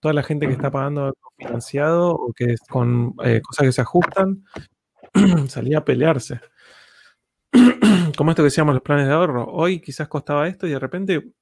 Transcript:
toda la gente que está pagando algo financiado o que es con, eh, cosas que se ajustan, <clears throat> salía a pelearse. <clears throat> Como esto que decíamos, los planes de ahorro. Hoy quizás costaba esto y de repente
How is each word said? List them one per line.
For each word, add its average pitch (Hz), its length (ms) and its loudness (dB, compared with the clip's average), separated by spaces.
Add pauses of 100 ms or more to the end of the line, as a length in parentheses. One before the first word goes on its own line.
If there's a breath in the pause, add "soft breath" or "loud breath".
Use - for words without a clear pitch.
toda 156 140 -2
la 147 100 0
gente 147 240 -4
que 135 60 0
está 139 160 -4
pagando 139 340 -4
algo - 320 -10
financiado 151 760 -2
o 127 200 -6
que 120 220 -2
es 110 80 -8
con, 120 600 -2
eh, 117 200 2
cosas - 240 0
que 127 60 2
se 127 100 0
ajustan, 190 600 0 (720 loud breath)
<clears throat> 175 340 4
salía 131 300 -2
a 151 60 -6
pelearse. 135 560 -2 (1120 soft breath)
<clears throat> 214 640 4
Como 156 140 2
esto 165 120 2
que 147 60 6
decíamos, 151 260 2
los 127 80 -2
planes 143 240 0
de 135 60 0
ahorro. 147 340 0
Hoy 175 340 -2
quizás 151 280 -12
costaba 147 400 -4
esto 185 180 -8
y 165 40 -4
de 139 100 -4
repente 180 600 -6